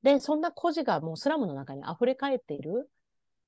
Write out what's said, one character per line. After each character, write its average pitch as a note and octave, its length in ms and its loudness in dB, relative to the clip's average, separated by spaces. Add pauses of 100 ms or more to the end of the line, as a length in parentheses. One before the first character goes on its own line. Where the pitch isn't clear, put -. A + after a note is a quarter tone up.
で、 C#4 160 8
そ D4 160 0
ん D4+ 60 0
な E4+ 100 -2
孤 E4+ 200 0
児 D#4+ 120 -2
が G3 180 2
も D#3+ 120 -6
う D#3+ 40 -8
ス - 120 -4
ラ D#4 80 2
ム B3 100 0
の D3+ 60 -6
中 C3+ 220 -8
に C#3 60 -10
溢 - 240 -2
れ B3+ 100 2
返 C4+ 220 -2
っ - 20 -12
て - 140 -10
い C#3+ 80 -8
る。 A3+ 280 -4 (580)